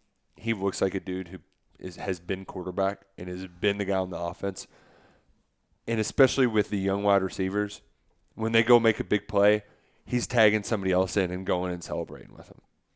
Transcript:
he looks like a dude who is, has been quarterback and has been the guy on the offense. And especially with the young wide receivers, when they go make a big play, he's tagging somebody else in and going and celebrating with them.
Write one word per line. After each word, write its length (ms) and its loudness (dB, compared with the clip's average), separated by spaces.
he 180 -4
looks 260 -2
like 140 0
a 60 -2
dude 280 -6
who 100 -14
is, 160 -10
has 240 -6
been 240 -8
quarterback 600 -4
and 100 -8
has 200 -8
been 300 -2
the 60 -2
guy 140 0
on 120 -2
the 100 -8
offense. 480 -6
And 100 0
especially 480 4
with 240 2
the 80 -2
young 240 0
wide 200 4
receivers, 600 -4
when 160 -4
they 100 4
go 160 8
make 220 2
a 40 -2
big 220 -2
play, 380 4
he's 220 -4
tagging 360 4
somebody 280 -2
else 260 2
in 140 0
and 140 -6
going 280 -2
and 120 -8
celebrating 500 -8
with 140 -18
them. 120 -20